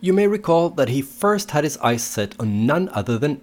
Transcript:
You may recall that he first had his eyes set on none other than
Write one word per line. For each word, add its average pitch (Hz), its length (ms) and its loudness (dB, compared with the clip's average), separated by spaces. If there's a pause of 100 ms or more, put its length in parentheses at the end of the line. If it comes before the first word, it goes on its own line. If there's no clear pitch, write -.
You 185 100 2
may 202 140 4
recall 175 420 2
that 135 220 0
he 135 100 0
first 202 520 -2
had 151 120 2
his 147 140 -4
eyes 117 240 0
set - 360 -6
on 107 280 0
none 175 240 0
other 107 260 -2
than 139 260 -2